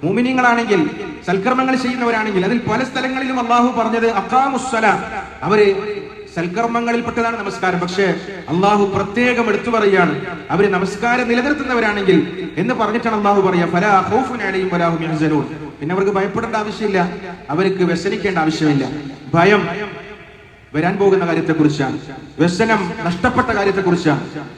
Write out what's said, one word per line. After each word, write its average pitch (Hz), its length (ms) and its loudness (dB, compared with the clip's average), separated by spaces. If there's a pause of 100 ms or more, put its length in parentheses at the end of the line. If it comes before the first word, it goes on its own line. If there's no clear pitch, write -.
മുഅ്മിനീങ്ങളാണെങ്കിൽ, 233 840 2 (380)
സൽക്കർമ്മങ്ങൾ 254 480 0
ചെയ്യുന്നവരാണെങ്കിൽ, 233 680 0
അതിൽ 233 160 0 (100)
പല 240 120 0
സ്ഥലങ്ങളിലും 262 560 -4
അള്ളാഹു 240 420 2
പറഞ്ഞത് 226 300 2
അഖാമുസ്സലാ, 220 1120 0 (200)
അവര് 196 320 4 (600)
സൽക്കർമ്മങ്ങളിൽപ്പെട്ടതാണ് 233 1040 -2
നമസ്കാരം, 190 400 -2
പക്ഷേ 180 360 0 (340)
അള്ളാഹു 202 360 4
പ്രത്യേകം 220 640 0
എടുത്തു 208 200 0
പറയുകയാണ് 185 560 2 (260)
അവര് 196 180 2
നമസ്കാരം 233 580 0
നിലനിർത്തുന്നവരാണെങ്കിൽ 226 1300 0
എന്ന് 220 160 0
പറഞ്ഞിട്ടാണ് 226 420 0
അള്ളാഹു 202 260 2
പറയുക 180 260 2
"ഫലാ 185 460 2
ഖൗഫുൻ 247 280 0
അലൈഹിം 190 320 -2
വലാ 170 160 2
ഹും 165 140 -2
യഹ്സനൂൻ." 151 420 0 (340)
പിന്നെ 160 160 -4
അവർക്ക് 196 160 2
ഭയപ്പെടേണ്ട 208 440 -2
ആവശ്യമില്ല, 202 580 -2 (360)
അവർക്ക് 180 340 0
വ്യസനിക്കേണ്ട 175 540 -2
ആവശ്യമില്ല. 151 520 0 (440)
ഭയം 180 340 4 (1080)
വരാൻ 180 220 0
പോകുന്ന 190 300 4
കാര്യത്തെക്കുറിച്ചാണ്, 156 680 2 (420)
വ്യസനം 196 540 2 (100)
നഷ്ടപ്പെട്ട 240 440 0
കാര്യത്തെക്കുറിച്ചാണ്. 180 800 0 (300)